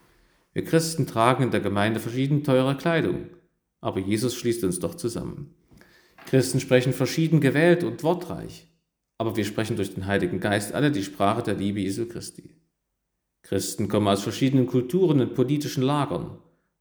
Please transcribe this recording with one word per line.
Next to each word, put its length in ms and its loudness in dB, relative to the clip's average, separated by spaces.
Wir 120 -4
Christen 420 0
tragen 360 2
in 80 2
der 100 0
Gemeinde 380 0
verschieden 460 -2
teure 320 4
Kleidung, 500 -2
aber 180 -4
Jesus 380 -2
schließt 260 -4
uns 160 -2
doch 160 -6
zusammen. 600 -8
Christen 340 2
sprechen 320 2
verschieden 480 2
gewählt 420 4
und 220 -4
wortreich, 640 -6
aber 180 -2
wir 80 0
sprechen 300 -4
durch 180 -2
den 140 -8
Heiligen 320 0
Geist 340 0
alle 200 2
die 100 -2
Sprache 400 0
der 120 -2
Liebe 260 -2
Jesu 260 -4
Christi. 480 -14
Christen 460 -2
kommen 180 2
aus 160 2
verschiedenen 460 2
Kulturen 520 2
und 140 0
politischen 480 0
Lagern, 560 -2